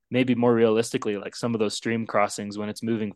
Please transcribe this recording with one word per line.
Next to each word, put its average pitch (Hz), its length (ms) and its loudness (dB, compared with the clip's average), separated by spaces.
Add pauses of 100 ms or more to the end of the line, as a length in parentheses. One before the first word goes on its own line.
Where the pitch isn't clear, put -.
(100)
maybe 123 240 2
more 120 200 4
realistically, 113 640 2
like, 98 200 -10
some 120 180 -2
of 110 40 0
those 107 160 0
stream 113 320 -2
crossings 104 520 -2
when 107 100 -6
it's - 140 -8
moving 110 340 -2